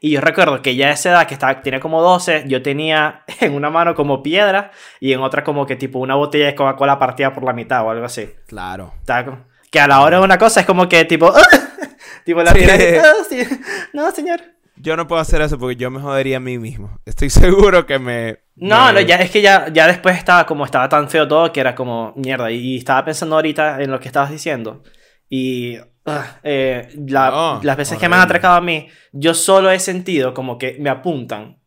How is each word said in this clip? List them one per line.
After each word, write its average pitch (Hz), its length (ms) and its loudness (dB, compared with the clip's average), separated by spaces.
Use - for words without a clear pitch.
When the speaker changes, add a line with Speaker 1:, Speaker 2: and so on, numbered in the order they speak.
Speaker 1:
y 151 100 -2
yo 143 100 0
recuerdo 156 420 2
que 127 140 -2
ya 139 120 2
a 147 40 2
esa 147 180 -2
edad, 170 160 4
que - 80 -12
estaba, 135 280 -4
tenía 135 180 -6
como 160 220 -2
doce, 175 440 0
yo 131 160 -4
tenía 156 640 -4
<laughs> - 140 -12
en 156 140 0
una 143 160 -4
mano 170 240 0
como 143 280 -4
piedra, 196 480 -2
y 131 120 -2
en 127 80 -2
otra 139 220 -4
como 143 240 -4
que 139 100 -8
tipo 131 220 -10
una 131 160 -4
botella 147 320 0
de 143 80 -4
Coca-Cola 135 440 -2
partida 131 340 -2
por 123 120 -14
la 127 80 -4
mitad 117 320 -4
o 110 60 -4
algo 117 140 -8
así. 117 240 -12
Speaker 2:
Claro. 92 540 -14
Speaker 1:
Estaba 123 240 -4
como, 131 200 -16
que 151 100 2
a 143 80 6
la 139 140 6
hora 160 160 4
de 190 60 4
una 190 140 4
cosa 220 220 4
es 175 60 0
como 180 220 2
que 165 160 4
tipo, 165 280 4
<laughs> - 920 2
tipo 170 180 -2
la 170 100 6
Speaker 2:
Sí. 185 80 8
Speaker 1:
tira 190 160 6
y, 170 200 4
"Ah, 302 160 6
sí. 254 100 -6
No, 302 180 -4
señor". 339 300 -6
Speaker 2:
Yo 156 160 -4
no 165 140 -4
puedo 165 140 0
hacer 156 180 2
eso 147 180 -2
porque 123 180 -6
yo 127 140 -8
me 131 100 -12
jodería 135 360 -4
a 127 40 -6
mí 127 180 -8
mismo. 107 480 -14
Estoy 131 240 -4
<laughs> 196 500 6
seguro 165 60 -6
que 139 120 -4
me, 120 420 -6
Speaker 1:
No, 214 300 2
Speaker 2:
me 233 60 4
Speaker 1:
no, 196 80 4
ya, 170 160 2
es 180 140 -2
que 214 100 0
ya, 196 320 4
ya 160 140 6
después 180 320 2
estaba 175 280 4
como, 147 200 -4
estaba 131 220 -2
tan 147 200 0
feo 156 180 0
todo 160 260 2
que 147 80 -6
era 127 140 -2
como, 117 420 -8
mierda, 127 340 -6
y, 117 80 -6
y 127 200 -8
estaba 131 260 -2
pensando 156 320 -6
ahorita 151 460 -2
en 139 80 -6
lo 131 100 -6
que 135 80 -16
estabas 139 220 -2
diciendo. 131 520 -10
Y, 123 480 -8
ah, 147 380 -10
eh, 131 460 -4
la, 135 220 2
Speaker 2:
No, 143 320 -4
Speaker 1:
las 139 140 -2
veces 143 220 -8
que 180 100 -2
me 175 80 2
han 185 60 6
Speaker 2:
horrible. 175 140 2
Speaker 1:
atracado 175 200 2
a 175 40 4
mí, 165 280 -6
yo 147 220 -2
solo 190 360 2
he 185 80 0
sentido 180 560 -4
como 127 240 -10
que 127 200 -8
me 143 120 -4
apuntan 123 760 -8